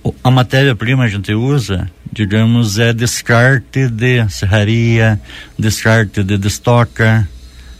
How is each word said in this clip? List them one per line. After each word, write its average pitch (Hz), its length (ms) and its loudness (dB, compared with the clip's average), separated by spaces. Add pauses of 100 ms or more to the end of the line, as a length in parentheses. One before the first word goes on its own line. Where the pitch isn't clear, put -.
O, - 220 -6
a 127 80 2
matéria-prima 127 720 0
a 120 60 0
gente 101 240 -4
usa, 107 580 -2 (180)
digamos, 110 720 0
é 117 140 2
descarte 120 960 0
de 120 400 0
serraria, 110 920 0 (400)
descarte 110 640 0
de 101 140 0
destoca, 113 920 0 (520)